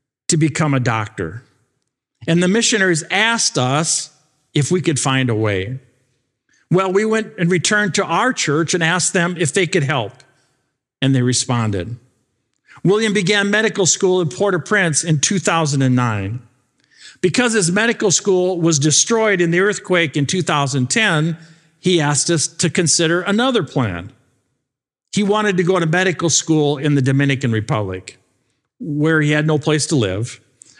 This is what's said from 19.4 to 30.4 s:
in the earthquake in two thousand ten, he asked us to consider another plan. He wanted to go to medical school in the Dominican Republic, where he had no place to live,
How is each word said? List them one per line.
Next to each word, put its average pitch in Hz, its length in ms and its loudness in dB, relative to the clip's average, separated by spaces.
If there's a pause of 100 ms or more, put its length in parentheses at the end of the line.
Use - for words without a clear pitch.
in 170 100 2
the 170 100 2
earthquake 180 540 0
in 143 120 0
two 185 160 -2
thousand 139 480 0
ten, 170 480 0 (400)
he 180 200 2
asked 143 300 0
us 170 180 0
to - 220 -4
consider 170 540 0
another 220 400 0
plan. 98 500 -4 (1000)
He 202 100 0
wanted 208 340 2
to 185 60 2
go 180 160 2
to 170 80 0
medical 180 420 0
school 151 480 0
in 143 200 0
the 139 60 2
Dominican 135 480 0
Republic, 107 680 -4 (600)
where 156 440 0
he 147 80 2
had 151 160 2
no 156 120 2
place 151 280 0
to 165 100 0
live, 104 420 -2 (420)